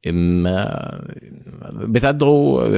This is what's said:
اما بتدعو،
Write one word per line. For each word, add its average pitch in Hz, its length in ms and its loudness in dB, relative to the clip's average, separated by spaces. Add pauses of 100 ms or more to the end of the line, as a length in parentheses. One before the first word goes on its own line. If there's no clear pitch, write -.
اما 87 720 0 (920)
بتدعو، 139 880 2 (160)